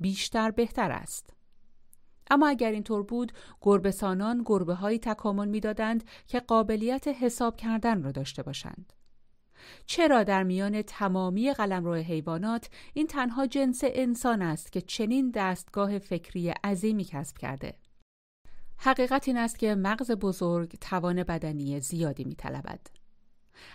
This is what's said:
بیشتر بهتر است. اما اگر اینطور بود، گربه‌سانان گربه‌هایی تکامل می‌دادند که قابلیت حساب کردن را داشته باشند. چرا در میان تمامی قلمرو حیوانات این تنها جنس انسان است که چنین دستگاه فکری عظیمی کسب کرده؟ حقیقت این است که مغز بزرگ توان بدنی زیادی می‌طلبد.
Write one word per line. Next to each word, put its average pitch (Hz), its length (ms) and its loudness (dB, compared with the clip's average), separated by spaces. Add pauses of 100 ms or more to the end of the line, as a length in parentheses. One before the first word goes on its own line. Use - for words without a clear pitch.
بیشتر 208 500 0
بهتر 226 400 0
است. - 440 -8 (960)
اما 294 180 6
اگر 240 220 2
اینطور 208 320 -2
بود، 240 300 -4 (280)
گربه‌سانان 202 840 2
گربه‌هایی 196 520 2
تکامل 208 500 -2
می‌دادند 214 560 0 (220)
که 247 140 -2
قابلیت 226 680 2
حساب 247 480 0
کردن 226 460 0
را 139 100 -4
داشته 139 300 -6
باشند. - 500 -10 (960)
چرا 285 360 6
در 190 200 2
میان 196 400 0
تمامی 190 720 0
قلمرو 185 420 0
حیوانات 165 760 -2 (260)
این 311 120 0
تنها 262 400 -2
جنس 262 380 2
انسان 240 580 2
است 160 300 -4
که 180 80 -2
چنین 240 500 0
دستگاه 202 680 -2
فکری 175 500 -4
عظیمی 202 560 0
کسب - 340 -10
کرده؟ 135 360 -8 (1080)
حقیقت 262 480 4
این 247 80 2
است 233 220 -2
که 214 160 2
مغز 214 360 0
بزرگ 180 720 0
توان 180 420 0
بدنی 147 580 -4
زیادی 147 440 -4
می‌طلبد. - 560 -10 (960)